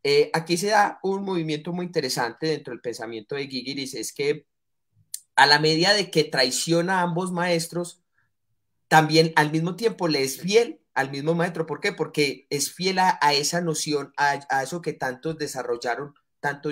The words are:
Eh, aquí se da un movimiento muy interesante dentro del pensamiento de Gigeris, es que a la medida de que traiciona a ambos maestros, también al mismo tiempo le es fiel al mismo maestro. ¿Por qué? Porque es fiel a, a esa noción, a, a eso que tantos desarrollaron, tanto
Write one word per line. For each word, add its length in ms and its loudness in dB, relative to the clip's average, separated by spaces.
Eh, 300 4
aquí 240 0
se 100 -2
da 360 2
un 200 -2
movimiento 500 -4
muy 120 -4
interesante 640 -2
dentro 240 -4
del 100 -12
pensamiento 540 -8
de 120 -6
Gigeris, 480 -8
es 180 -8
que 320 -2
a 120 8
la 120 6
medida 340 4
de 160 0
que 140 2
traiciona 760 0
a 40 2
ambos 280 -2
maestros, 720 -4
también 480 6
al 160 4
mismo 240 -2
tiempo 320 -2
le 140 0
es 180 -4
fiel 400 2
al 160 0
mismo 240 -2
maestro. 320 -2
¿Por 140 -8
qué? 140 -2
Porque 560 -2
es 220 -2
fiel 280 -2
a, 220 4
a 120 4
esa 280 0
noción, 560 -2
a, 220 2
a 140 0
eso 180 -8
que 120 -6
tantos 440 -6
desarrollaron, 760 -6
tanto 320 -4